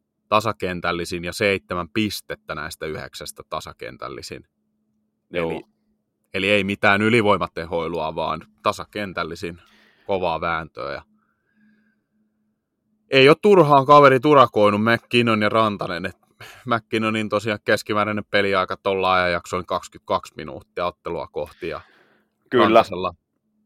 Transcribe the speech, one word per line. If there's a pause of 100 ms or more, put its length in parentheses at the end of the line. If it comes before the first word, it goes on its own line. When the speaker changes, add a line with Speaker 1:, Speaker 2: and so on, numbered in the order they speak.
(300)
Speaker 1:
tasakentällisin
ja
seitsemän
pistettä
näistä
yhdeksästä
tasakentällisin. (880)
Speaker 2:
Joo.
Speaker 1:
Eli, (720)
eli
ei
mitään
ylivoimatehoilua,
vaan (220)
tasakentällisin (460)
kovaa
vääntöä.
Ja (2000)
ei
ole
turhaan
kaveri
turakoinut
McKinnon
ja
Rantanen,
et (480)
McKinnonin
tosiaan
keskimääräinen
peliaika
tolla
ajanjaksolla
on
kaksikymmentäkaksi
minuuttia
ottelua
kohti
ja (680)
Speaker 2:
Kyllä.
Speaker 1:
Rantasella (520)